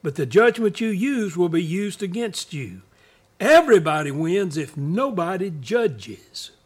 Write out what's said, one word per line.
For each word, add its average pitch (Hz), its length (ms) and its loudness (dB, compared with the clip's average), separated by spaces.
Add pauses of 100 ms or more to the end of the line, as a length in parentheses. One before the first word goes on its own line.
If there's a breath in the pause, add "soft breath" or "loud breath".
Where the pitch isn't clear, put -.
but 147 120 -6
the 151 120 -2
judgment 214 520 4
you 226 100 -2
use 214 460 -2
will 175 140 2
be 165 140 0
used 190 400 -4
against 202 500 -6
you." 101 300 -10 (560 soft breath)
Everybody 190 720 6
wins 165 440 -2
if 147 220 -6
nobody 185 720 -2
judges. 143 1000 -6 (140)